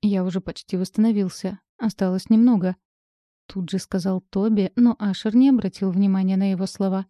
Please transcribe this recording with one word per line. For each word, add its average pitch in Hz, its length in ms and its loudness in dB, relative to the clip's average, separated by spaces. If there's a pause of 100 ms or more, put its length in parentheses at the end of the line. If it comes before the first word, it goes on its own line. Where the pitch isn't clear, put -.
«Я 196 240 0
уже 185 160 -4
почти - 340 -10
восстановился. 196 840 -2 (180)
Осталось 190 520 -2
немного», — 220 460 4 (720)
тут 180 220 -10
же 190 100 -4
сказал 185 500 -4
Тоби, 202 460 0
но 240 240 2
Ашер 208 360 -4
не 262 140 6
обратил 196 420 0
внимания 190 440 2
на 196 160 0
его 190 140 -2
слова. 190 440 -4